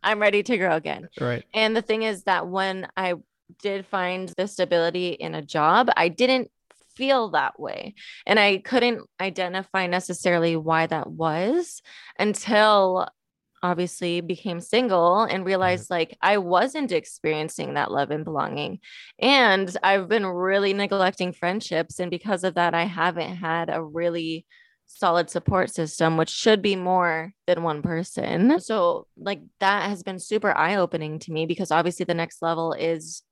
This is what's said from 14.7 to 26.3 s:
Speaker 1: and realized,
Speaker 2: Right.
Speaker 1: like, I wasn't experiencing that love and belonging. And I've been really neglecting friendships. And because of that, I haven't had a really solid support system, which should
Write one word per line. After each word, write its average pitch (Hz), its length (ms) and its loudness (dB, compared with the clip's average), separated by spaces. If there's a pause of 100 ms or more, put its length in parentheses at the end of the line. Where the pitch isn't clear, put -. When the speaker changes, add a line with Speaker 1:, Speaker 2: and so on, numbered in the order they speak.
Speaker 1:
and 190 220 -2
realized, 185 440 0
Speaker 2:
Right. 180 80 -2 (120)
Speaker 1:
like, - 120 -20
I 202 160 4
wasn't 214 540 0
experiencing 156 840 -4
that - 180 -2
love 139 200 -2
and 156 140 -4
belonging. 151 540 -6 (400)
And 196 600 4
I've 190 260 2
been 208 200 0
really 190 460 0
neglecting 196 600 0
friendships. 175 640 -4
And 175 120 -4
because 180 320 -4
of 180 120 0
that, 170 200 2
I 170 80 2
haven't 175 540 -2
had 165 340 -2
a 160 120 -2
really 165 600 -4 (480)
solid 175 360 2
support 185 400 0
system, 160 480 0
which 160 120 2
should 214 320 2